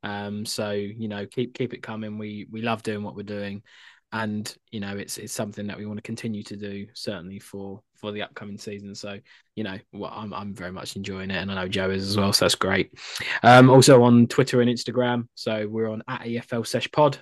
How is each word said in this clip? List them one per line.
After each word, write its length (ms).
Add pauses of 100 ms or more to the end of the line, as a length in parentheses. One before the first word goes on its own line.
Um, 420
so, 280
you 340
know, 180
keep, 300
keep 180
it 120
coming. 340
We, 320
we 120
love 200
doing 220
what 100
we're 80
doing, 400 (500)
and, 400 (200)
you 80
know, 160
it's, 220
it's 140
something 360
that 100
we 80
want 120
to 40
continue 420
to 120
do, 380
certainly 440
for, 420 (140)
for 160
the 120
upcoming 360
season. 380
So, 240 (340)
you 80
know, 160 (140)
well, 200
I'm, 220
I'm 180
very 200
much 240
enjoying 340
it, 60
and 120
I 60
know 140
Joe 220
is 180
as 80
well, 160
so 140
that's 100
great. 360 (520)
Um, 260
also 320
on 240
Twitter 360
and 60
Instagram, 680
so 320
we're 200
on 200
at 180
E 120
F 140
L 120
Sesh 260
Pod. 320